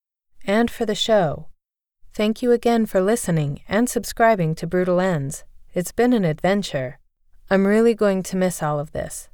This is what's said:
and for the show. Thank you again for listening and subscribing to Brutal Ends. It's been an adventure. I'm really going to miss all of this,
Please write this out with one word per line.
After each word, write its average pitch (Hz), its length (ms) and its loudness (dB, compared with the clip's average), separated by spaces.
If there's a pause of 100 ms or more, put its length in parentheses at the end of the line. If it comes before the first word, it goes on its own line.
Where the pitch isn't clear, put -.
(460)
and 226 240 2
for - 160 -6
the 214 80 0
show. 175 540 0 (680)
Thank 214 260 -2
you 247 100 2
again 233 360 2
for 190 160 0
listening 170 680 -2
and 233 220 0
subscribing 202 640 0
to - 120 -10
Brutal 180 360 0
Ends. 147 420 -4 (300)
It's 180 180 -4
been 247 220 2
an 208 100 2
adventure. 160 720 -2 (520)
I'm 196 160 4
really 220 260 4
going 202 300 0
to 185 160 -6
miss 185 240 -2
all 147 180 -2
of 143 120 -8
this, - 420 -10